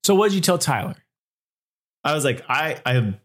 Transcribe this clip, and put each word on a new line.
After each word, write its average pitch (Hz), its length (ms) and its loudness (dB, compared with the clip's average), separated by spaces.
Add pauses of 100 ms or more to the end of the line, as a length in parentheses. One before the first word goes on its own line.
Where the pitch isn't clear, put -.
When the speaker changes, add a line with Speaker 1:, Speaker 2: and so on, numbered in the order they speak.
Speaker 1:
So 202 120 4
what 208 140 4
did 196 60 0
you 185 60 0
tell 175 160 2
Tyler? - 380 -4 (1080)
Speaker 2:
I 147 120 -2
was 143 100 -2
like, 131 240 -2
"I, 151 360 -2
I, 123 280 0 (120)